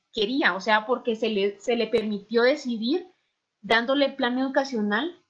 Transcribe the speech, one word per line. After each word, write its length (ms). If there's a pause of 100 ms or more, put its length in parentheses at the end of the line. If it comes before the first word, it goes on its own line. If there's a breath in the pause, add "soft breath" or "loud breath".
(120)
quería, 440
o 60
sea, 260
porque 280
se 140
le, 300
se 160
le 120
permitió 540
decidir 640 (540)
dándole 480
plan 300
educacional 920